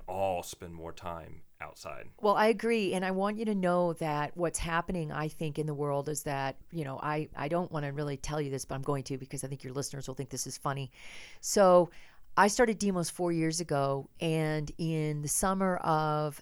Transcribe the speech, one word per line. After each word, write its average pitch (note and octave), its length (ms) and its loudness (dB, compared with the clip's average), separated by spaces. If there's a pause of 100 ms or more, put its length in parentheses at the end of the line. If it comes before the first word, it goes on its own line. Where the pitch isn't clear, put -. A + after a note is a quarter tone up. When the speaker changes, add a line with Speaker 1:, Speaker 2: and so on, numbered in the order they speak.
Speaker 1:
all F#2 360 0
spend E2+ 320 -12
more E2 160 -10
time E2 500 -10 (200)
outside. - 480 -12 (100)
Speaker 2:
Well, G#3 160 4
I G#3+ 120 6
agree. A3+ 460 2
And F#3 120 0
I F#3 60 0
want G3 260 0
you A3+ 80 -2
to G#3+ 100 2
know F3 380 4
that D3 420 -2
what's E3 240 -2
happening, E3 520 -2
I D3+ 180 -2
think, D3+ 280 -4
in D3+ 100 0
the D3+ 60 -2
world C#3+ 360 -2
is D3+ 140 -4
that, C#3 340 -2 (140)
you E3 120 -4
know, C3+ 180 -6
I, D3+ 340 -2
I C#3 120 -4
don't E3+ 240 0
wanna D3 220 -2
really C#3+ 240 -4
tell D3+ 240 -2
you C#3 100 -2
this, C3+ 140 -4
but C3+ 100 -6
I'm C3+ 60 -4
going C#3 220 0
to C3+ 140 -6
because C3+ 260 -8
I C3+ 40 -6
think C3+ 160 -8
your B2+ 100 -10
listeners C#3 340 -6
will C3 80 -6
think C#3 140 -8
this C3 180 -6
is B2+ 100 -10
funny. C#3 340 -4 (480)
So F3+ 500 8 (480)
I G3 120 8
started A3 280 4
Demos F#3 320 0
four F3 220 -2
years D#3+ 300 2
ago, C#3 480 0 (100)
and D#3 580 0
in D#3 440 0
the D3 80 -4
summer F#3+ 480 2
of D3+ 640 2